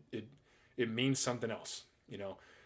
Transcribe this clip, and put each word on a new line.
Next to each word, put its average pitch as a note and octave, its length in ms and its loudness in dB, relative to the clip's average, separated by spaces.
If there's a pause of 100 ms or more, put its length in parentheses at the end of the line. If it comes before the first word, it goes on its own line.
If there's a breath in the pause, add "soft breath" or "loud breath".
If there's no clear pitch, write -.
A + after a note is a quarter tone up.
(120)
it, A2 160 -6 (480 soft breath)
it A#2+ 140 2
means C3 280 4
something A#2+ 320 2
else. - 340 -6 (240)
You G2 100 -10
know, G2 180 -8 (300 loud breath)